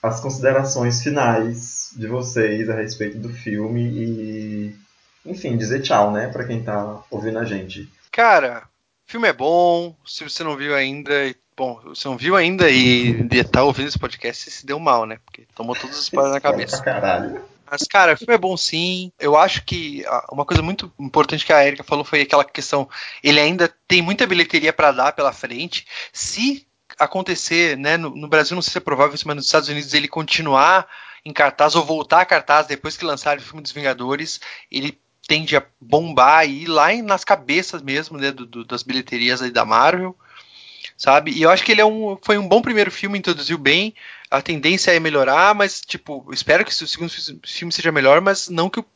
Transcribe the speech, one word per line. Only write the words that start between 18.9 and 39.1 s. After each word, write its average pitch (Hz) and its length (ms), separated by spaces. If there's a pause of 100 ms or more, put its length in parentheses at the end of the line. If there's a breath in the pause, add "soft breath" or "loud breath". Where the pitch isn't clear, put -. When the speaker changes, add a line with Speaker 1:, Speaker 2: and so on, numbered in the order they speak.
Speaker 2:
Eu 147 160
acho 175 300
que 151 400
a, 123 260
uma 143 140
coisa 175 180
muito 185 340
importante 151 480
que - 60
a 143 160
Erika 139 160
falou 147 220
foi 151 160
aquela 143 240
questão, 139 420 (360 loud breath)
ele 147 160
ainda 170 340 (140)
tem 180 140
muita 196 260
bilheteria 165 440
pra 151 220
dar 131 180
pela 139 220
frente. 131 520 (280 loud breath)
Se 269 520 (320)
acontecer, 170 800
né, 147 200
no, 165 180
no 151 120
Brasil 151 280
não 180 60
sei - 100
se - 60
é - 40
provável 143 320
isso, 151 140
mas 147 80
nos 139 100
Estados 147 240
Unidos 147 240
ele 147 140
continuar 160 800 (360 loud breath)
em 151 100
cartaz 151 420
ou 165 80
voltar 160 380
a 180 40
cartaz 151 400
depois 151 320
que 175 80
lançar 147 320
o 135 40
filme 151 200
dos 143 120
Vingadores, 139 680 (320 loud breath)
ele 143 260 (300)
tende 151 280
a 135 80 (160)
bombar 147 680
e 143 160
ir 165 40
lá 160 260
em, 240 100
nas 196 220
cabeças 170 580
mesmo, 147 340
né, 139 140
do, 127 160
do, 117 180
das 120 160
bilheterias 123 600